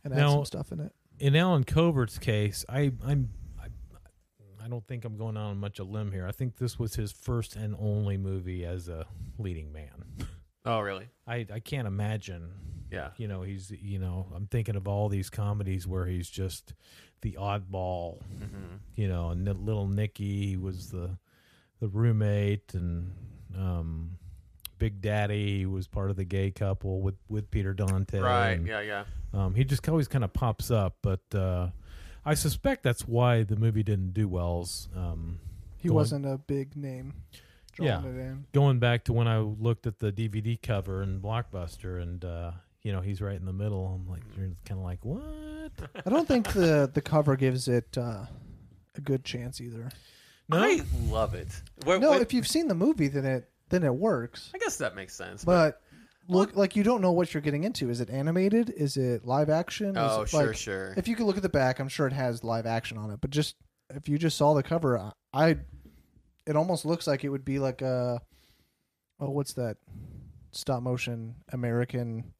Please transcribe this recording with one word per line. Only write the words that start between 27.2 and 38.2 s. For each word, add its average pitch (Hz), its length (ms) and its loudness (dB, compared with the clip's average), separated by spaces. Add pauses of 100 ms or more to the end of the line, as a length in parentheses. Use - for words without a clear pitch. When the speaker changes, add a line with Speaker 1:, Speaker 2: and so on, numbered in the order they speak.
Speaker 2:
with 107 200 -4
Peter 98 220 0
Dante. 95 480 2
Speaker 3:
Right, 120 300 4
Speaker 2:
And, 85 160 0
Speaker 3:
yeah, 107 160 -2
yeah. 104 220 -4 (280)
Speaker 2:
um, 95 220 0
he 131 100 6
just 135 240 0
always 156 200 2
kinda 123 200 0
pops - 420 -2
up, 101 300 2
but, 95 220 0 (120)
uh, 90 340 0 (540)
I 151 120 2
suspect 247 480 0
that's - 260 0
why 117 360 6
the 104 120 0
movie 110 260 2
didn't 95 300 0
do 104 160 2
well. 87 400 0 (260)
Um, 85 440 -4 (400)
Speaker 1:
He 175 100 -2
Speaker 2:
going 160 80 6
Speaker 1:
wasn't 143 300 2
a 135 100 -2
big 139 400 -4
name 135 380 -10 (580)
drawing 160 160 0 (160)
Speaker 2:
Yeah. 131 60 -6
Speaker 1:
it 127 80 -6
in. 131 340 -8